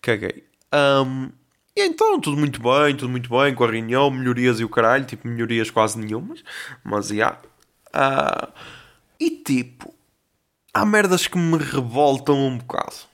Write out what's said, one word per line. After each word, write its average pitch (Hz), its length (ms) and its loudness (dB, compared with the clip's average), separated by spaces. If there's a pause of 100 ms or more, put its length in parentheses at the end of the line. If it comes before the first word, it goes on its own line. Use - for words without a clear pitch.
Caguei. 98 440 -4 (260)
Ahm, 135 560 2 (480)
e 403 60 0
então, 392 400 2
tudo 147 160 -2
muito 131 240 -2
bem, 139 340 4
tudo 127 140 -6
muito 123 200 -6
bem, 131 240 4
com 117 120 2
a 113 60 2
reunião, 117 380 0
melhorias 123 520 0
e - 20 -2
o 110 60 -4
caralho, 120 340 4
tipo, 120 240 -12
melhorias 117 420 -2
quase 110 300 0
nenhumas, 120 420 -8 (400)
mas, 98 280 -4
já. 104 280 0 (540)
Ah, 139 560 0 (720)
e 320 120 0
tipo, - 600 -6 (800)
há 208 120 0
merdas 202 420 2
que - 100 -4
me 165 200 2
revoltam 139 800 2
um 131 200 0
bocado. - 380 -8 (180)